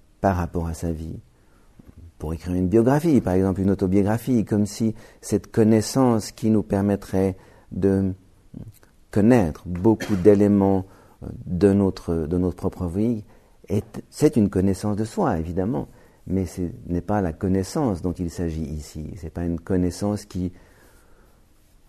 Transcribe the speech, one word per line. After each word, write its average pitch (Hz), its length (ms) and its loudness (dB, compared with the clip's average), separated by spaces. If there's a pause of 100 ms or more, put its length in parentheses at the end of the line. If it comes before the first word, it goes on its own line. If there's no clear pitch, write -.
(200)
par 98 160 2
rapport 85 300 -4
à 82 80 -6
sa 85 180 -6
vie. 82 260 -10 (1000)
Pour 78 160 -8
écrire 90 200 -6
une 92 140 0
biographie, 127 540 4
par 92 100 -2
exemple 95 300 2
une 95 80 2
autobiographie, 101 760 0
comme 104 220 0
si 110 280 -4 (280)
cette - 280 -4
connaissance 113 800 2
qui - 200 -2
nous 107 120 2
permettrait 98 760 0 (360)
de 98 400 2 (1000)
connaître 104 560 4
beaucoup 101 500 0
d'éléments 98 680 4 (380)
de 85 500 2
notre, 90 540 0
de 87 120 -2
notre 90 180 0
propre 92 300 -6
vie 107 380 -2 (440)
est, - 420 -6
c'est 147 260 2
une 104 140 4
connaissance 98 460 0
de 107 80 -4
soi, 120 340 -2
évidemment, 92 500 -4 (380)
mais 92 200 -2
ce 92 160 -8 (240)
n'est 87 140 -4
pas 104 200 -2
la 87 120 -2
connaissance 95 680 -2
dont 87 100 -2
il 85 180 -6
s'agit 80 340 -6
ici. 76 520 -10
C'est 80 160 -14
pas 87 120 -6
une 85 160 -4
connaissance 95 640 -2
qui, 90 280 -6 (1400)